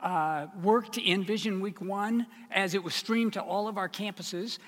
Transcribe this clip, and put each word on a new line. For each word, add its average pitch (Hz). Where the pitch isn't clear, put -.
uh, 156
worked 226
in 190
Vision 196
Week 202
one 208
as 190
it 190
was 165
streamed 226
to 202
all 202
of 208
our 185
campuses 196